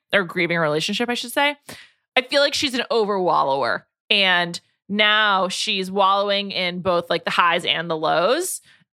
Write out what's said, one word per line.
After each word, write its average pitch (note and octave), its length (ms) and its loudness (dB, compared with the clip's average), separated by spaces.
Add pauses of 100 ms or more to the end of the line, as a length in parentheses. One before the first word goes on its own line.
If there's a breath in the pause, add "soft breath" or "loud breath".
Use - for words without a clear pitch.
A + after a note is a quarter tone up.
(140)
or G3 100 4
grieving E3+ 340 -2
a E3+ 40 0
relationship, D#3+ 480 -2
I A#3+ 60 -2
should A#3+ 160 -8
say. C#4+ 240 0 (600 loud breath)
I B3+ 60 2
feel C#4 200 2
like C#4+ 120 2
she's C4 220 -2
an G#3+ 160 -2
over G#3 280 0
wallower. C#3 680 0 (220)
And F3+ 500 2 (280)
now G#3 640 2
she's F#3+ 420 -4
wallowing G3+ 600 0
in F3+ 300 -4
both, F3 280 0
like, E3+ 160 -2
the - 60 -4
highs F3 340 2
and E3 240 -2
the D#3+ 80 -4
lows. F3 640 0 (320 soft breath)